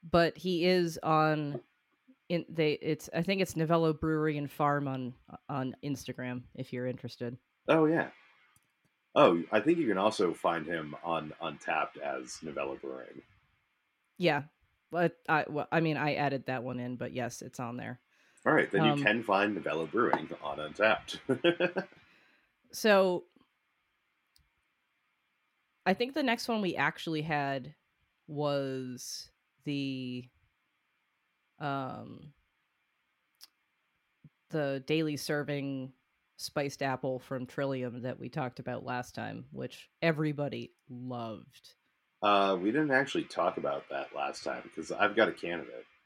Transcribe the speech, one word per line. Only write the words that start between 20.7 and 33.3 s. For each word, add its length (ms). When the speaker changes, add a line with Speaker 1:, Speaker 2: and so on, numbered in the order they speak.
Speaker 2:
<laughs> 80
Speaker 1:
So, 540
I 80
think 200
the 100
next 240
one 140
we 160
actually 460
had 500
was 1000
the, 600
um, 760